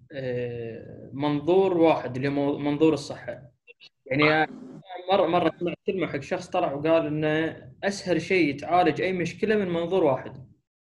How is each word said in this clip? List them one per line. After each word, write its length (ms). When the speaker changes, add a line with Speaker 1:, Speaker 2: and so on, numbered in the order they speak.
Speaker 1:
آه، 1000
منظور 640
واحد 380
اللي 140
مو-، 280
منظور 360
الصحه. 480
يعني 280
Speaker 2:
آه. 140
Speaker 1:
مره، 160
مره 320
سمعت 180
كلمه 200
حق 120
شخص 280
طلع 260
وقال 320
انه 680
اسهل 380
شيء 380
تعالج 420
اي 120
مشكله 420
من 140
منظور 340
واحد، 460